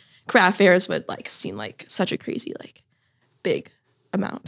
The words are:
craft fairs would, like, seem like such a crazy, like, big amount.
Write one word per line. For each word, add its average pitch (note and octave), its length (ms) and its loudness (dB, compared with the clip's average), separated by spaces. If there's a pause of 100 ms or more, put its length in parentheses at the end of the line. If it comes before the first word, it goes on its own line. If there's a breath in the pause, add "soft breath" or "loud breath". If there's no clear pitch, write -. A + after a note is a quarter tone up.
(280 soft breath)
craft G3+ 320 4
fairs F#3 280 6
would, - 220 -6
like, - 180 -10
seem - 280 -4
like G#2 320 -12
such - 240 -2
a - 80 -2
crazy, - 400 -8
like, - 240 -20 (580)
big D3 300 -2 (420)
amount. - 340 -4